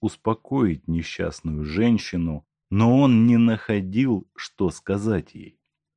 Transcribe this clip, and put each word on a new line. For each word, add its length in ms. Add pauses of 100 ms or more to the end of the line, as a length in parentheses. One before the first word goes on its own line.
успокоить 880
несчастную 760
женщину, 800 (240)
но 300
он 260
не 100
находил, 1000
что 340
сказать 640
ей. 260 (360)